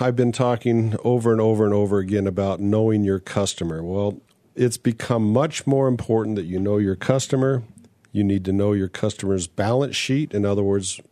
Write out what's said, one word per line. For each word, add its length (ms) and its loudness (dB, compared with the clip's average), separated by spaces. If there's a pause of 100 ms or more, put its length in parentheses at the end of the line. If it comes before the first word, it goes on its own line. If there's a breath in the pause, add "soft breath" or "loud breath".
I've 160 0
been 160 2
talking 720 0
over 260 2
and 80 2
over 240 2
and 100 2
over 260 2
again 280 0
about 320 -2
knowing 460 2
your 140 2
customer. 600 -4
Well, 380 -4 (360)
it's 200 0
become 560 0
much 340 0
more 220 2
important 480 0
that 120 -4
you 120 -4
know 200 0
your 180 0
customer. 680 0 (480)
You 140 0
need 180 0
to 80 -2
know 220 2
your 160 0
customer's 580 -2
balance 480 -2
sheet. 380 -2
In 120 0
other 180 0
words, 360 -2 (120)